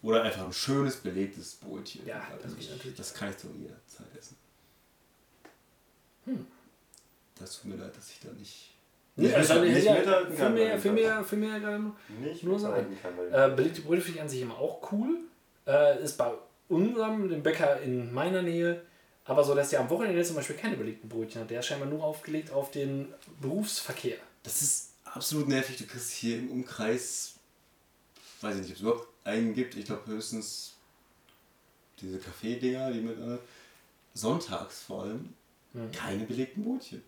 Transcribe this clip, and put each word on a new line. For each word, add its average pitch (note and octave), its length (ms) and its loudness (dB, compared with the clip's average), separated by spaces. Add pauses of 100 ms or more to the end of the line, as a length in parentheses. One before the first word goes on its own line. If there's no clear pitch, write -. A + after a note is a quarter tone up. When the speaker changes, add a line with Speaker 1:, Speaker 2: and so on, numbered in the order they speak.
Speaker 1:
Oder A2+ 200 6
einfach G2 220 -2
ein F#2 80 -8
schönes C#3 440 0
belegtes F#2+ 580 -6
Brötchen. - 500 -14
Speaker 2:
Ja, G#2+ 140 -10 (100)
Speaker 1:
Da - 80 -14
Speaker 2:
das - 140 -12
Speaker 1:
bin - 80 -12
Speaker 2:
geht - 60 -12
Speaker 1:
ich, - 60 -14
Speaker 2:
natürlich. B2+ 260 -12
Speaker 1:
das - 160 -10
kann - 160 -8
ich - 80 -10
zu - 100 -16 (120)
jeder D2+ 160 -14 (120)
Zeit - 200 -20 (120)
essen. - 160 -20 (1900)
Speaker 2:
Hm. C4 200 -4 (960)
Speaker 1:
Das F#2+ 200 -14
tut G2+ 120 -10
mir F#2+ 60 -8
leid, F#2+ 200 -12
dass - 140 -20
ich - 80 -20
da - 140 -16
nicht, - 340 -18 (480)
Speaker 2:
Nee, - 120 6
Speaker 1:
nicht - 80 8
Speaker 2:
also - 200 8
Speaker 1:
mithalten, F4 140 8
Speaker 2:
ja, B3 60 8
Speaker 1:
nicht - 100 8
Speaker 2:
ja, G#3+ 100 10
Speaker 1:
mithalten F#3 360 6
Speaker 2:
viel D#3 140 -4
Speaker 1:
kann A3 80 6
Speaker 2:
mehr, A3+ 120 6
Speaker 1:
bei A3 60 2
dem G3+ 100 0
Speaker 2:
viel G3+ 100 4
Speaker 1:
Fall. A3 100 6
Speaker 2:
mehr, A3 240 4
viel G#3 140 -2
mehr G#3+ 200 0
gerade G#3 240 -2
noch G#3+ 120 -6 (260)
Speaker 1:
Nicht E3 220 -6
Speaker 2:
nur F#3+ 160 2
sagen. G3 300 0
Speaker 1:
mithalten F#2+ 120 -10
kann F2+ 140 -8 (160)
bei C3+ 140 8
dem C3 60 6
Speaker 2:
Äh, C3 40 -2
belegte D#3+ 260 2
Brötchen E3 220 2
finde E3 140 -6
ich D#3 60 -6
an D3 60 -6
sich C3 120 -4
immer A#2 160 -6
auch - 340 -4
cool. B3 260 0 (500)
Äh, C#3+ 360 6
ist D3 140 -4
bei A#2+ 140 2 (380)
unserem, G#3+ 600 2
dem D3+ 140 -2
Bäcker D3+ 380 2
in B2 320 -2
meiner F3+ 280 0
Nähe, E3+ 400 0 (440)
aber C#3+ 180 6
so, C#3 100 6
dass C#3+ 160 4
der C#3 120 4
am B2 80 0
Wochenende F3 340 2
zum E3+ 140 -2
Beispiel - 180 -4
keine A3 220 -2
belegten A2 320 -8
Brötchen A2+ 320 -6
hat. A2 80 -10
Der A#2 100 -4
ist B2 80 -4
scheinbar C#3 220 -4
nur D#3 140 -2
aufgelegt D#3 480 -4
auf C#3 200 0
den C#3 360 -2 (340)
Berufsverkehr. F3+ 760 -2 (260)
Speaker 1:
Das - 180 -2
ist - 320 0 (100)
absolut D3 460 -2
nervig. B2+ 280 0
Du - 80 -10
kriegst - 260 -8
hier A#2 280 -2
im B2+ 100 -6
Umkreis, B2 880 -4 (1040)
weiß G#2 140 -4
ich F#2+ 60 -4
nicht, F#2 100 -10
ob - 60 -12
es F2+ 40 -10
überhaupt A2+ 260 0 (180)
einen A2+ 280 2
gibt. B2 220 -2
Ich G2+ 100 -8
glaub G#2+ 220 -8
höchstens A2 680 -8 (1200)
diese F#2+ 180 -8
Kaffee-Dinger, B2 760 -4
die A2+ 80 -2
mit, A2+ 180 -6
äh, A#2 180 -6 (760)
sonntags - 680 -4
vor F#2+ 200 -8
allem, A2 300 -8 (400)
Speaker 2:
Mhm. A2+ 180 -8
Speaker 1:
keine G2+ 320 -4
belegten B2+ 400 -2
Brötchen. B3+ 440 -2